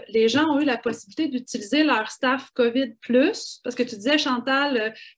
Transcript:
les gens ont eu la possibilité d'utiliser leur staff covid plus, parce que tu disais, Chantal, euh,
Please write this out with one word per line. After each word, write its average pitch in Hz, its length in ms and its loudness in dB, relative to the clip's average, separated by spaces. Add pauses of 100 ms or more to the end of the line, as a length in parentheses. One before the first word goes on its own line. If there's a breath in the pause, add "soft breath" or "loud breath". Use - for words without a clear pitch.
les 226 200 4
gens 285 220 4
ont 277 100 2
eu 302 60 0
la 240 100 2
possibilité 233 520 -6
d'utiliser 254 560 -2
leur 226 260 0
staff 262 400 -4
covid 240 500 0
plus, 269 640 0
parce 240 100 -8
que 247 80 -2
tu 233 140 -4
disais, 277 220 0
Chantal, 269 580 -2
euh, 220 140 -2 (280 loud breath)